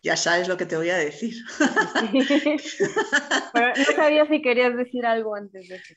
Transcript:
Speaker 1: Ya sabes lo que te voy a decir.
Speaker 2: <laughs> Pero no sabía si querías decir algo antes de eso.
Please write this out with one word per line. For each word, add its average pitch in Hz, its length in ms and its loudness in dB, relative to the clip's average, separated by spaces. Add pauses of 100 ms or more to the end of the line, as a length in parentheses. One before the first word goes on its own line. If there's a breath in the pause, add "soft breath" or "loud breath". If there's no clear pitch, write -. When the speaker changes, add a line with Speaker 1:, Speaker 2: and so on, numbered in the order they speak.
Speaker 1:
Ya 165 140 -2
sabes 175 300 0
lo 180 100 -2
que 185 100 -4
te 165 100 -4
voy 170 140 -2
a 180 80 0
decir. 160 360 -4 (240)
Speaker 2:
<laughs> 294 1900 0
Pero 240 160 2
no 254 160 0 (120)
sabía 302 320 4
si 302 120 2
querías 247 360 2
decir 247 280 -4
algo 226 300 0
antes 190 340 -14
de 185 80 -14
eso. 175 200 -20